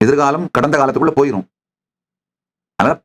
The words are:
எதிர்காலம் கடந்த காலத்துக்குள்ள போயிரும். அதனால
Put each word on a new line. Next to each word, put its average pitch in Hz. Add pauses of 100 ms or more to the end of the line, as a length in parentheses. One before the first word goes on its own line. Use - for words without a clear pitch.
எதிர்காலம் 147 (100)
கடந்த 139
காலத்துக்குள்ள 135
போயிரும். 131 (1300)
அதனால 127 (100)